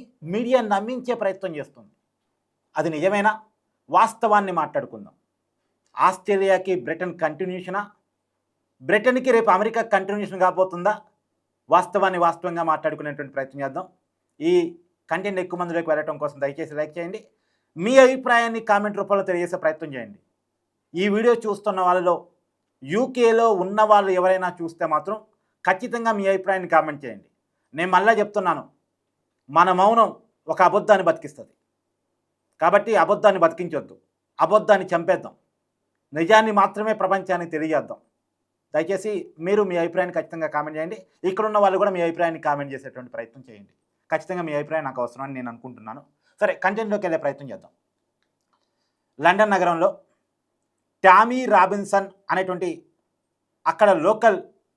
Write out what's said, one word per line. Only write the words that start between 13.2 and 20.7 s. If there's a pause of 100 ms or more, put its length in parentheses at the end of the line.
ప్రయత్నం
చేద్దాం. (540)
ఈ (580)
కంటెంట్
ఎక్కువ
మందిలోకి
వెళ్ళటం
కోసం
దయచేసి
లైక్
చేయండి. (560)
మీ (120)
అభిప్రాయాన్ని
కామెంట్
రూపంలో
తెలియజేసే
ప్రయత్నం
చేయండి. (760)